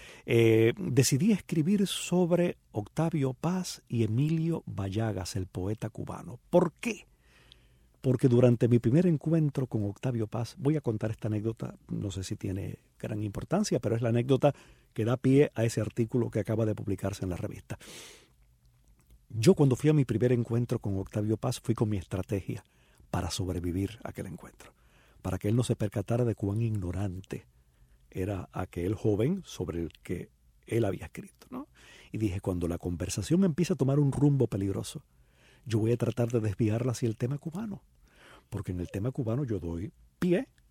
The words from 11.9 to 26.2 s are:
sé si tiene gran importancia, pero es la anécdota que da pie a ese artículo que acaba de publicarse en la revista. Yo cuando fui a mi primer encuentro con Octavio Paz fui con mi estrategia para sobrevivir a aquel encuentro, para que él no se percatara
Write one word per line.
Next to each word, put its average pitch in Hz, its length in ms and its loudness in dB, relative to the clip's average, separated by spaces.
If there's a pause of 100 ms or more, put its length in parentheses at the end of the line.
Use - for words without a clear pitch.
sé 92 120 -8
si 101 140 -6
tiene 98 440 -6 (180)
gran 110 240 -6
importancia, 151 580 -2
pero 110 160 0
es 113 60 -2
la 117 80 2
anécdota 127 440 4 (380)
que 110 140 -2
da 123 100 2
pie 135 380 6
a 113 100 0
ese 113 160 0
artículo 113 500 -2
que 113 100 0
acaba 110 260 0
de 107 80 0
publicarse 101 500 -4
en 92 60 -4
la 87 60 -4
revista. - 420 -10 (1500)
Yo 110 240 6
cuando 139 200 4
fui 147 140 2
a 156 60 6
mi 143 100 4
primer 113 280 2
encuentro 117 480 0
con 98 180 -4
Octavio 107 400 -2
Paz 123 220 -4
fui 113 140 -2
con 110 140 0
mi 107 80 -2
estrategia 98 680 -6 (480)
para 87 200 -4
sobrevivir 90 720 -4
a - 60 -12
aquel 98 180 -12
encuentro, - 480 -18 (480)
para 92 160 -4
que 104 100 -2
él 110 60 2
no 123 80 2
se 113 140 0
percatara 113 480 -2